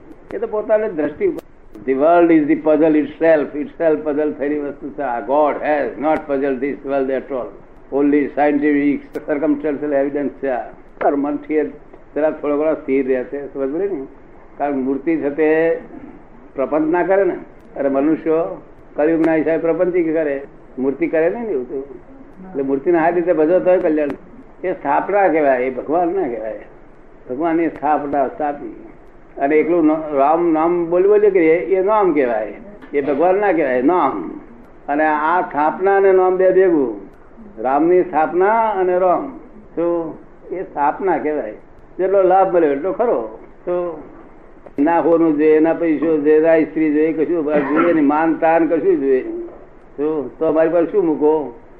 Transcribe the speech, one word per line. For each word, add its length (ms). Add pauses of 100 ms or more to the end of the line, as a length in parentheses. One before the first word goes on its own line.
(340)
એ 40
તો 80
પોતાની 420
દ્રષ્ટિ 380
ઉપર. 140 (500)
The 80
world 320
is 180
the 80 (100)
puzzle 300
itself. 640
Itself 480
puzzle 220
થયેલી 260
વસ્તુ 320
છે. 120
આ 180
God 320
has 520
not 160 (120)
puzzled 260
this 340
world 160
at 260
all. 140 (520)
Only 180
scientific 800 (320)
circumstantial 720
evidence 260
છે 200
આ. 140 (380)
તાર 160
મનથી 380
એ 100 (500)
જરા 160
થોડો 280
ઘણો 160
સ્થિર 340
રહે 160
છે. 300
સમજ 200
પડી 220
ને? 100 (520)
કારણ 140
કે 60
મૂર્તિ 380
છે 140
તે 480 (760)
પ્રપંચ 380
ના 100
કરે 220
ને. 100 (420)
અરે 120
મનુષ્યો 760 (340)
કળિયુગના 380
હિસાબે 240
પ્રપંચી 440
કરે, 400 (360)
મૂર્તિ 280
કરે 240
નહીં 120
ને 60
એવું 200
તો. 80 (760)
એટલે 120
મૂર્તિને 360
આ 100
રીતે 240
ભજવતો 380
હોય 80
કલ્યાણ. 300 (560)
એ 80
સ્થાપના 560
કહેવાય, 340
એ 80
ભગવાન 380
ના 140
કહેવાય. 380 (680)
ભગવાનની 380
સ્થાપના 600
સ્થાપી. 560 (540)
અને 180
એકલું 300
ન-, 300
રામ 360
નામ 340
બોલી 220
બોલી 220
કરીએ 240
એ 280
નામ 300
કહેવાય, 420 (400)
એ 60
ભગવાન 340
ના 180
કહેવાય, 300
નામ. 580 (480)
અને 160
આ 360
સ્થાપના 560
અને 160
નામ 240
બે 160
ભેગું, 480 (600)
રામની 400
સ્થાપના 580
અને 380
રામ, 380 (400)
તો 420 (340)
એ 100
સ્થાપના 560
કહેવાય. 340 (460)
જેટલો 240
લાભ 340
મળ્યો 160
એટલો 200
ખરો. 460 (260)
તો 380 (760)
ના 220
હોનું 360
જોઈએ, 240
ના 120
પૈસો 460
જોઈએ, 220
ના 200
સ્ત્રી 340
જોઈએ, 180
કશું 320
જોઈએ 480
નહીં, 140
માન 280
તાન 320
કશું 340
જોઈએ. 220 (760)
તો, 420
તો 80
અમારી 220
પાસે 240
શું 140
મૂકો? 540 (200)